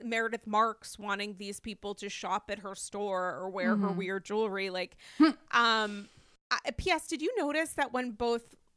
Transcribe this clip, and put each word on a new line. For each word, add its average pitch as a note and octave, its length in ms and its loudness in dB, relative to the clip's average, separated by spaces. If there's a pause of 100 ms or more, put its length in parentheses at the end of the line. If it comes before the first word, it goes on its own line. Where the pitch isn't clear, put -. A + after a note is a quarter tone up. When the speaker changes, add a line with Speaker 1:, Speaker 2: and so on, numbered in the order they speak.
Speaker 1:
Meredith A3+ 420 -2
Marks G#3+ 540 2
wanting G3+ 380 -4
these G3+ 240 -10
people G3+ 340 -8
to G3+ 140 -8
shop G3 420 -4
at G3+ 80 -4
her G3 160 -10
store F#3+ 540 -2
or E3+ 200 -4
wear F#3+ 280 0
her G3 100 2
Speaker 2:
Mm-hmm. F3 100 0
Speaker 1:
weird F#3+ 280 -2
jewelry. G3 440 0
Like, F#3 280 -6 (200)
Speaker 2:
Hmm. D4+ 120 10 (220)
Speaker 1:
um, G#3+ 580 4 (420)
I, B3 240 -2
P F#4 160 0
S, D#4 160 0
did D4+ 140 -4
you F4+ 160 0
notice D#4 380 0
that C#4 180 0
when B3+ 180 -2
both, A#3 460 -2 (200)